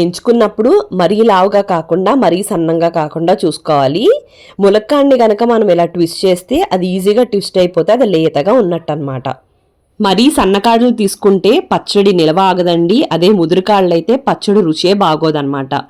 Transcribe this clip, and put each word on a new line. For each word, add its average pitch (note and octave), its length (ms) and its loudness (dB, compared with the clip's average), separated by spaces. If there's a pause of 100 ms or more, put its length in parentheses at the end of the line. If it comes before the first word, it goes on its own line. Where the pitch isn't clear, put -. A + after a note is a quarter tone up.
ఎంచుకున్నప్పుడు G#3+ 720 0 (300)
మరీ F3+ 160 0 (120)
లావుగా G3+ 320 2 (100)
కాకుండా F3 420 -2 (100)
మరీ F3 160 2 (100)
సన్నంగా E3+ 480 -2
కాకుండా E3 460 -2
చూసుకోవాలి. D3+ 600 -2 (600)
ములక్కాడని B3+ 600 2
గనక A3 200 2 (100)
మనం A3 220 0
ఇలా E3+ 200 2
ట్విస్ట్ E3+ 300 -4
చేస్తే F#3 320 -2 (180)
అది F3+ 120 -2 (100)
ఈజీగా G#3 340 0
ట్విస్ట్ G3 320 -4
అయిపోతే F3 340 0
అది B3 180 2
లేతగా D#3+ 380 0 (100)
ఉన్నట్టు E3 320 -4
అనమాట. C#3 300 -8 (840)
మరీ G3 200 2 (120)
సన్నకాడలు A3+ 600 2
తీసుకుంటే G3 520 0 (200)
పచ్చడి G3 480 0
నిలవ D#3+ 300 2
ఆగదండి. F3 480 0 (180)
అదే F3 140 2 (100)
ముదురుకాడలైతే F3+ 760 0 (120)
పచ్చడి G3+ 400 0
రుచే F3 240 0 (120)
బాగోదన్నమాట. D3 720 -2 (140)